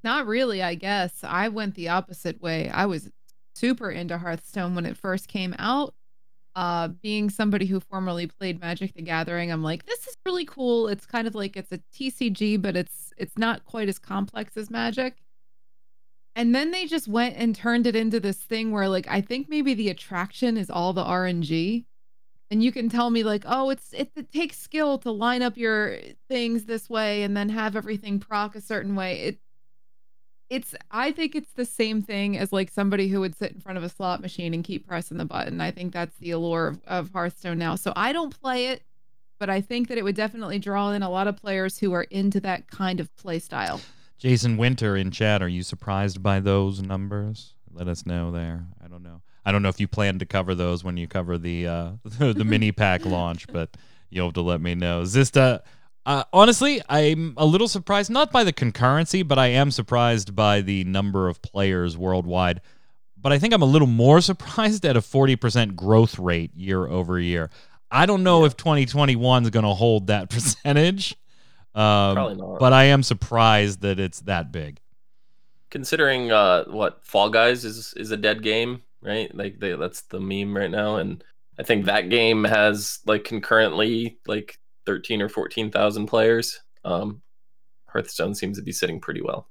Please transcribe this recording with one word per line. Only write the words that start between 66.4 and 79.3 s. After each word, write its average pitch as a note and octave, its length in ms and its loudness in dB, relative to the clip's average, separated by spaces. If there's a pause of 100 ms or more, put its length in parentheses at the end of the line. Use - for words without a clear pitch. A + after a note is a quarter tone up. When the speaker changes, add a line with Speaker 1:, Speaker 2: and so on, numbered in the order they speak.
Speaker 2:
year F#2 320 -2
over F2+ 320 0
year. E2+ 320 -2 (400)
I D3+ 160 6
don't F#3+ 160 2
know F3 160 6
Speaker 3:
Yeah. D#3 80 8
Speaker 2:
if B2+ 100 0
twenty C#3+ 300 2
twenty-one B2+ 560 4
is A2+ 80 2
gonna G#2 240 2
hold G#2+ 320 4
that G#2 220 0
<laughs> - 20 -8
percentage, D3+ 800 0 (640)
um, G#2 400 6
Speaker 3:
Probably G#2+ 200 -2
not. F#2+ 240 -10
Speaker 2:
but C3 140 8
I C3 120 12
am C#3 180 8
surprised G#2+ 800 4
that G2 180 0
it's F#2+ 220 -4
that E2+ 300 -4
big. D2+ 280 -10 (880)
Speaker 3:
Considering, C3+ 640 0
uh, F#2+ 340 6
what, G2+ 400 -2
Fall G#2 240 4
Guys A#2 340 4
is, A2 320 -10
is A2 140 -10
a G#2+ 80 -2
dead G#2+ 240 0
game, A#2 400 -2 (220)
right? G#2+ 320 -4